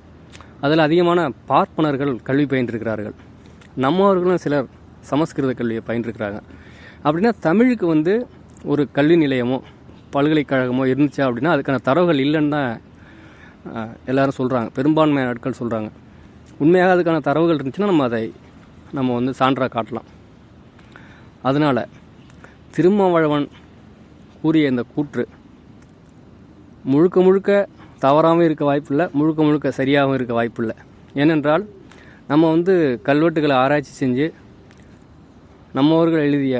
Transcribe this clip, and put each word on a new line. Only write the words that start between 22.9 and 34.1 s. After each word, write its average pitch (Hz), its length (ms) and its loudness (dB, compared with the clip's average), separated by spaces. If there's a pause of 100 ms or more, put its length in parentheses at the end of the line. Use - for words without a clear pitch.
கூறிய 156 320 2
இந்த 120 120 -2 (100)
கூற்று 143 300 -4 (1600)
முழுக்க 165 360 2
முழுக்க 190 300 2 (500)
தவறாகவும் 160 460 4
இருக்க 151 180 -2
வாய்ப்பில்லை, 143 480 -2
முழுக்க 156 300 0
முழுக்க 147 340 0
சரியாகவும் 135 400 0
இருக்க 120 180 -4
வாய்ப்பில்லை. 117 400 -4 (400)
ஏனென்றால் 151 480 2 (640)
நம்ம 160 220 2
வந்து 175 240 2 (280)
கல்வெட்டுகளை 151 540 0
ஆராய்ச்சி 139 380 0
செஞ்சு 131 320 -2 (1500)